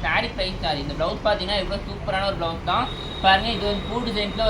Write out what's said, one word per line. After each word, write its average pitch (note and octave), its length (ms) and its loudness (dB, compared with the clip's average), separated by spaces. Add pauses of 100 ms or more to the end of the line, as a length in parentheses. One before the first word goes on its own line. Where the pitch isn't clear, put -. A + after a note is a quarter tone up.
சாரி F#3+ 320 2
பிரைஸ், F#3 300 -2
சாரி, D3+ 200 0
இந்த D3 140 -6
பிளவுஸ் F3 280 -2
பார்த்தீங்கன்னா, G3+ 360 2
எவ்வளோ F#3+ 240 -2
சூப்பரான G3 440 -2
ஒரு F#3 100 -2
பிளவுஸ் E3 300 -4
தான். A3 140 2 (380)
பாருங்க, G3 320 6
இது F#3+ 140 -2
வந்து G3+ 200 0
பூ A3+ 200 -2
டிசைன்ஸ்ல G#3 420 0